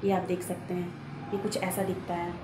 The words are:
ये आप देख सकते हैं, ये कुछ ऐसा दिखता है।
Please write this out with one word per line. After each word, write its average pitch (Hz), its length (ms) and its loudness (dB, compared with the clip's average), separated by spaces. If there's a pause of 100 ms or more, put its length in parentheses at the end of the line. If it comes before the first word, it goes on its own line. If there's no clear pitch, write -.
ये 196 60 6
आप 180 120 6
देख 180 200 0
सकते - 320 -4
हैं, 180 180 -2 (400)
ये 202 60 0
कुछ 208 180 0
ऐसा 185 260 2
दिखता 185 320 0
है। 175 180 0 (120)